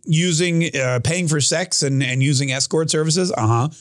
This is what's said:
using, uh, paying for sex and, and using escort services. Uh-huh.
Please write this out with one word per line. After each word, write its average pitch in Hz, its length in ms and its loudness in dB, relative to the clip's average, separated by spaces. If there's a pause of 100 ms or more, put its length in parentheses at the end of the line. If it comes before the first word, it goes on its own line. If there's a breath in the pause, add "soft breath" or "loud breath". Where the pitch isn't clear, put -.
using, 170 680 0
uh, 127 280 0
paying 175 240 0
for 151 140 0
sex 170 420 0
and, 135 200 0
and 127 180 0
using 139 300 0
escort 156 380 0
services. 160 420 0
Uh-huh. 117 380 0 (120)